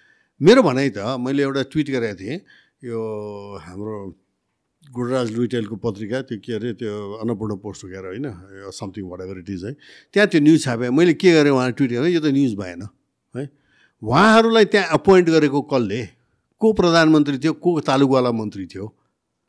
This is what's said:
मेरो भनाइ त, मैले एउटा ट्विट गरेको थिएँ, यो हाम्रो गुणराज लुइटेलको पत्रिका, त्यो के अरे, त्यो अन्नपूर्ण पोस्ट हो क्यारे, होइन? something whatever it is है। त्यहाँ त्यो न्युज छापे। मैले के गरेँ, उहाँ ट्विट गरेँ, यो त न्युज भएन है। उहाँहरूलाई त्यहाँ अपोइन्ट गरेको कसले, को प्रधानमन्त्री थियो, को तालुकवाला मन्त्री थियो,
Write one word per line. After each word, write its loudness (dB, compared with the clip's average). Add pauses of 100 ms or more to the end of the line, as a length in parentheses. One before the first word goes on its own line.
(420)
मेरो 8
भनाइ 2
त, -6
मैले -2
एउटा -2
ट्विट -4
गरेको -4
थिएँ, -10 (480)
यो -10
हाम्रो -14 (760)
गुणराज -4
लुइटेलको -4
पत्रिका, -6
त्यो -10
के -10
अरे, -6
त्यो -10
अन्नपूर्ण -6
पोस्ट -14
हो -18
क्यारे, -14
होइन? -10 (600)
something -12
whatever -14
it -10
is -12
है। -10 (400)
त्यहाँ 4
त्यो 2
न्युज 6
छापे। -4
मैले 4
के 4
गरेँ, 6
उहाँ 0
ट्विट -2
गरेँ, -2
यो 0
त -2
न्युज 0
भएन -10 (500)
है। -10 (540)
उहाँहरूलाई 4
त्यहाँ 0
अपोइन्ट 4
गरेको 2
कसले, -4 (500)
को 2
प्रधानमन्त्री 4
थियो, -2
को -2
तालुकवाला 2
मन्त्री -8
थियो, -14 (540)